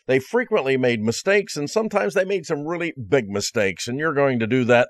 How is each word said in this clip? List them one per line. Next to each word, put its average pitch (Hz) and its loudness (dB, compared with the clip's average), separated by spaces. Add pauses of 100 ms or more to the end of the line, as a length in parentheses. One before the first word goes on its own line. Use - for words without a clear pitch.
they 131 2
frequently 135 0
made 120 0
mistakes, 190 0
and 147 -4
sometimes 208 -2
they 190 2
made 190 -4
some 147 -4
really 170 -4
big 117 0
mistakes, 101 -2
and 120 -6
you're 156 -2
going 139 2
to 113 0
do 123 2
that 120 6